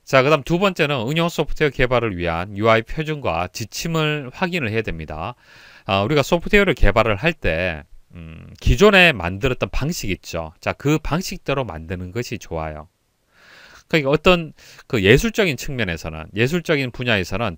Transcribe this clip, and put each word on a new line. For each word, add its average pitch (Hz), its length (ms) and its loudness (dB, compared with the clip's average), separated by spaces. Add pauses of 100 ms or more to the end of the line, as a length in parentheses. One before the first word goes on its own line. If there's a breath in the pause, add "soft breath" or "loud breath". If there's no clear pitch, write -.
자, 135 180 4
그다음 147 220 4
두 170 160 0
번째는 143 480 0
응용 165 200 0
소프트웨어 156 420 -2
개발을 120 460 0
위한 87 400 -4
유아이 113 260 4
표준과 123 640 -4
지침을 151 840 -4
확인을 170 380 -4
해야 110 120 -2
됩니다. 80 520 -8 (500 loud breath)
아, - 180 2
우리가 147 200 2
소프트웨어를 180 520 2
개발을 107 420 4
할 156 160 -2
때, 85 500 -2 (320)
음, 85 320 -18 (140)
기존에 180 520 6
만들었던 101 580 -2
방식 135 400 -2
있죠. 82 500 -6
자, 101 120 -2
그 151 260 0
방식대로 143 680 -4
만드는 90 480 -10
것이 110 260 -8
좋아요. 78 500 -10 (1000 loud breath)
그러니까 139 220 0
어떤 165 420 2 (340 loud breath)
그 110 160 -2
예술적인 147 540 4
측면에서는, 82 680 -6 (100)
예술적인 139 560 0
분야에서는 101 640 -2